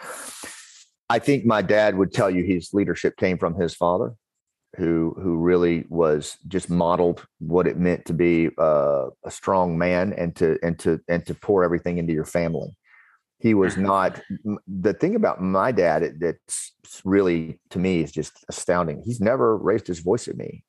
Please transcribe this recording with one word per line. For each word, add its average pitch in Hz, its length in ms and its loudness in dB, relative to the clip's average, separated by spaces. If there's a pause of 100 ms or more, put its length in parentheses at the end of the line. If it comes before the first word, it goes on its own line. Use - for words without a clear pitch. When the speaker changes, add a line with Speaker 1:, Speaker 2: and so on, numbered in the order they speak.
(1120)
Speaker 1:
I 120 80 4
think 135 260 2
my 107 180 4
dad 104 360 4
would 95 140 2
tell 104 180 2
you 92 140 0
his 90 280 -4
leadership 95 440 0
came 92 200 2
from 85 180 -2
his 85 200 -2
father, 90 400 0 (600)
who, 82 440 0
who 90 160 -2
really 85 540 2
was 78 480 0 (100)
just 90 220 -6
modeled 87 560 0 (120)
what 85 280 0
it 73 120 -2
meant 87 280 0
to 87 80 -4
be, 82 340 2 (100)
uh, 71 500 2 (160)
a 80 60 -12
strong 90 460 -2
man 90 380 0
and 85 220 -4
to, 80 260 0
and 85 180 -2
to, 82 280 0
and 87 180 -2
to 85 80 -8
pour 95 300 0
everything 87 340 -2
into 82 140 -4
your 78 120 -4
family. 82 520 -4 (640)
He 113 160 2
was 92 200 2
Speaker 2:
Mm-hmm. 92 80 -2
Speaker 1:
not, 95 380 0 (260)
m-, 104 200 -6
the 95 280 -2
thing 185 220 0
about 107 260 0
my 95 300 0
dad, 85 300 2
it, 78 180 -6
that's - 520 -6 (320)
really, 90 560 0 (100)
to - 80 -6
me, 90 220 0
is 73 120 -4
just - 360 -10
astounding. 87 540 0
He's 117 180 -6
never 113 380 2
raised 95 280 0
his 85 120 -6
voice 90 300 -2
at - 80 -10
me - 320 -12